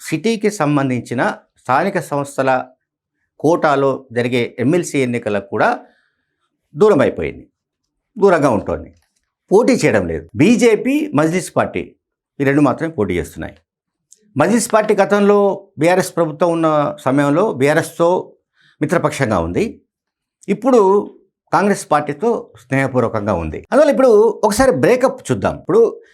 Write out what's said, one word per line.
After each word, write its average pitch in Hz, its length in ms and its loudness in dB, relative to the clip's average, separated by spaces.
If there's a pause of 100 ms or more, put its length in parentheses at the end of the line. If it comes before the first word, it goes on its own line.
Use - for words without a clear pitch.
సిటీకి 214 500 -4
సంబంధించిన 143 840 -2 (240)
స్థానిక 175 400 -2
సంస్థల 135 640 -4 (760)
కోటాలో 139 760 0
జరిగే 120 460 -2
ఎంఎల్సీ 156 400 -2
ఎన్నికలకు 117 520 -4
కూడా 139 300 0 (960)
దూరం 185 240 4
అయిపోయింది, 87 480 -4 (720)
దూరంగా 170 320 2
ఉంటోంది, 87 440 -4 (580)
పోటీ 233 200 4
చేయడం 110 340 2
లేదు. 80 300 -8
బీజేపీ, 240 800 2
మజ్లిస్ 160 420 -2
పార్టీ 101 400 -4 (440)
ఈ 139 40 0
రెండు 139 160 2
మాత్రమే 147 320 -2
పోటీ 98 220 -4
చేస్తున్నాయి. 82 400 -8 (840)
మజ్లిస్ 196 360 0
పార్టీ 214 220 2
గతంలో 202 720 2 (100)
బీఆర్ఎస్ 175 380 0
ప్రభుత్వం 170 360 0
ఉన్న 156 520 0
సమయంలో 143 480 2
బీఆర్ఎస్తో 156 800 0 (500)
మిత్రపక్షంగా 127 560 0
ఉంది, 85 440 -4 (680)
ఇప్పుడు 202 640 2 (420)
కాంగ్రెస్ 190 380 0
పార్టీతో 147 600 -2 (100)
స్నేహపూర్వకంగా 120 720 -2
ఉంది. 78 380 -6
అందువల్ల 294 180 4
ఇప్పుడు 226 540 4
ఒకసారి 226 280 0
బ్రేకప్ 240 580 0
చూద్దాం. 151 280 -2
ఇప్పుడు 220 420 0 (140)